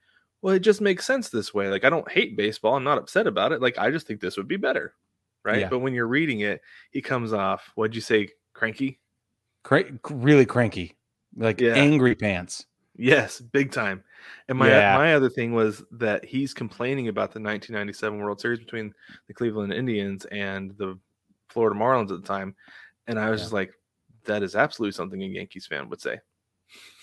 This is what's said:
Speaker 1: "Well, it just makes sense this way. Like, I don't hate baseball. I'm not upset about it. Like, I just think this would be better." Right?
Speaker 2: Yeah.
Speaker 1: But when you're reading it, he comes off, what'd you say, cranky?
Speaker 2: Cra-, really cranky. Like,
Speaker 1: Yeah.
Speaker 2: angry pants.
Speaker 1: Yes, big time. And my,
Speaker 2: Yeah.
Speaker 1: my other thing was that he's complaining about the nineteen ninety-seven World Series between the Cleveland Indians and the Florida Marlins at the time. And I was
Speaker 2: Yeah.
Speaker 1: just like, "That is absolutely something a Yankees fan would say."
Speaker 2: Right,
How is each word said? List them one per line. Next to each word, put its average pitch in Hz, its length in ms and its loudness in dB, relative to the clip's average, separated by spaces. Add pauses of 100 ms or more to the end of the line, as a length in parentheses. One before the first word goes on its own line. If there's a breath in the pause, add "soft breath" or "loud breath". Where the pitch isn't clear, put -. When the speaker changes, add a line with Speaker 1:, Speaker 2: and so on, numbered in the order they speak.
(420)
Speaker 1:
"Well, 190 120 2
it 190 60 4
just 202 220 4
makes 196 240 0
sense 262 240 -2
this 110 240 -4
way. 98 160 -2
Like, 98 160 0
I - 40 6
don't - 220 0
hate 117 240 0
baseball. 107 400 0
I'm 135 80 -2
not 139 140 2
upset - 300 0
about 104 240 0
it. 123 100 -2
Like, 123 160 0
I 107 140 0
just 156 140 -6
think 107 140 -10
this 90 160 -6
would 98 120 -6
be 180 100 -4
better." - 380 -4 (500)
Right? 107 160 0
Speaker 2:
Yeah. 95 80 -4
Speaker 1:
But 127 100 -2
when 131 140 -4
you're 120 140 -2
reading 131 340 -2
it, 104 200 -4 (300 soft breath)
he 135 100 -6
comes 120 320 -4
off, 98 420 -2
what'd 110 200 -2
you 113 60 -6
say, 104 280 2 (240)
cranky? 127 460 -6 (640)
Speaker 2:
Cra-, - 280 2 (180)
really 139 380 6
cranky. 98 500 -2 (400)
Like, 113 240 0
Speaker 1:
Yeah. 117 140 4
Speaker 2:
angry 135 400 6
pants. 92 500 -4 (300)
Speaker 1:
Yes, 127 440 2
big 135 320 0
time. 98 320 -4 (440 loud breath)
And 131 100 -2
my, 131 120 6
Speaker 2:
Yeah. - 280 8
Speaker 1:
my 156 160 4
other 131 160 4
thing 117 240 -4
was 110 380 2
that 110 340 -2
he's 135 280 -4
complaining 123 560 -4
about 98 220 -4
the 110 80 -14
nineteen 107 360 -8
ninety-seven 104 440 -6
World 101 220 -6
Series 120 180 -2
between 113 340 -10 (340 soft breath)
the - 80 -20
Cleveland 107 380 -4
Indians 101 520 -4
and 98 520 -8
the 95 200 -8 (520)
Florida 110 280 2
Marlins 113 340 2
at 92 100 -8
the - 60 -14
time. 98 280 -6 (520 soft breath)
And 113 120 -4
I 110 100 0
was 110 120 -2
Speaker 2:
Yeah. - 40 -8
Speaker 1:
just 110 80 -8
like, 98 200 -4 (520)
"That 104 180 -2
is 90 120 -6
absolutely 113 380 0
something 95 280 -8
a 98 40 -8
Yankees 95 420 -12
fan 71 220 -10
would - 120 -12
say." 60 100 -6
Speaker 2:
Right, - 100 -10 (800 soft breath)